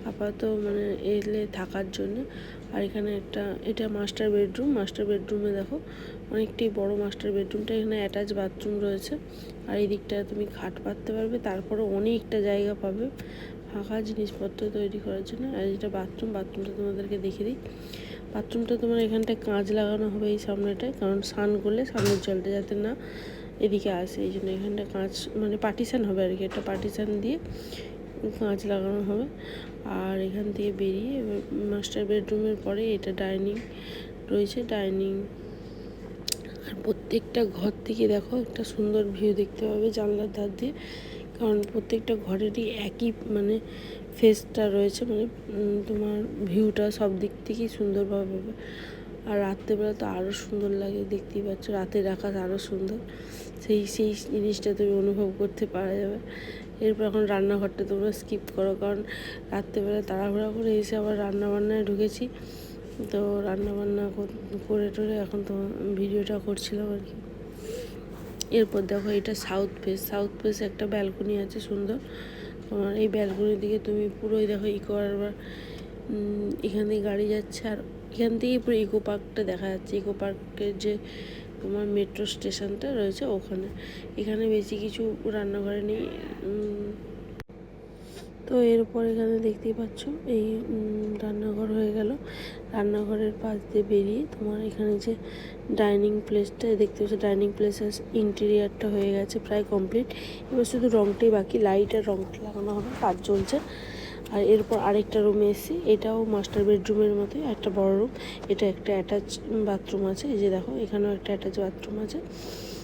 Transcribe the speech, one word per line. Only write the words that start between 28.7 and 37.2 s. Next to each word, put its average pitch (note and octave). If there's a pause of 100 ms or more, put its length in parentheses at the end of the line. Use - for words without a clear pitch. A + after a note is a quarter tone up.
হবে। G#3 (580)
আর F#3+
এখান G3
থেকে G3+
বেরিয়ে G3
এবার G#3 (120)
মাস্টার G#3
বেডরুমের G#3+
পরে G#3+
এটা G3
ডাইনিং F#3+ (760)
রয়েছে, G#3
ডাইনিং। G3 (1200)
আর -
প্রত্যেকটা -